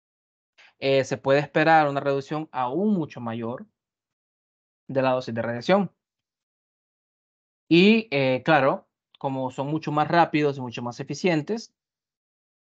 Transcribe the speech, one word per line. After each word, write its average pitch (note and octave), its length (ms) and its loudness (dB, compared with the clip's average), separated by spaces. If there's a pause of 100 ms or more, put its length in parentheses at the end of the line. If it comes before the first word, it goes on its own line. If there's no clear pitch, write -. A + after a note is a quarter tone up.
(800)
eh, C3+ 240 2
se C3 140 -4
puede C#3 240 2
esperar D#3 460 4
una C#3 120 -2
reducción C#3 520 -4
aún C#3 440 -2
mucho C#3+ 260 -6
mayor A#2 460 -8 (1200)
de C3+ 120 -2
la C3 100 0
dosis B2+ 220 -4
de A#2 80 -4
radiación. A#2+ 500 0 (1800)
Y, G#3 420 6
eh, C3 320 0
claro, D#3 420 2 (320)
como C3+ 320 -6
son C#3 180 -8
mucho D#3 260 -4
más D3+ 160 0
rápidos D3+ 480 2
y C3 40 -12
mucho B2 200 -10
más A#2+ 180 -10
eficientes, D#3 720 -4 (960)